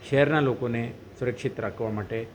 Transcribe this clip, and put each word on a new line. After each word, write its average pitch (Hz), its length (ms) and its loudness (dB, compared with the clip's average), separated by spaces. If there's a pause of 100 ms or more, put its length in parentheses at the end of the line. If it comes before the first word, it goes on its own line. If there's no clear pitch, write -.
શહેરના 143 300 6
લોકોને 117 540 0 (260)
સુરક્ષિત 123 400 -2
રાખવા 110 300 -2
માટે 110 460 -4